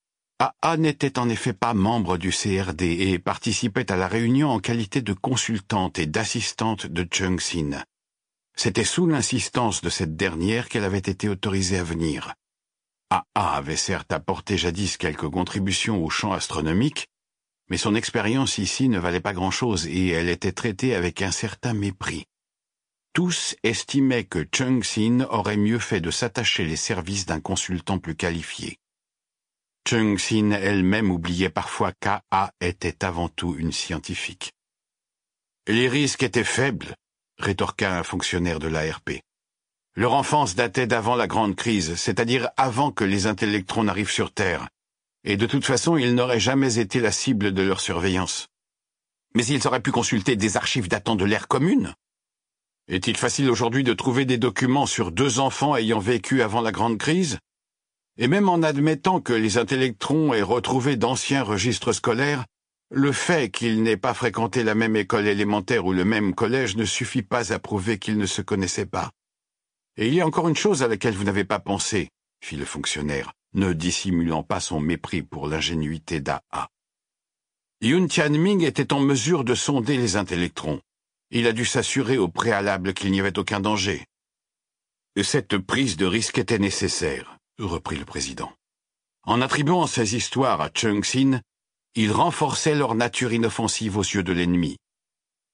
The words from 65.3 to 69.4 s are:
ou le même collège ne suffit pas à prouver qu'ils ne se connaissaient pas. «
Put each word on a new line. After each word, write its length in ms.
ou 80
le 120
même 300
collège 400
ne 100
suffit 380
pas 280
à 80
prouver 380
qu'ils 200
ne 100
se 140
connaissaient 440
pas. « 260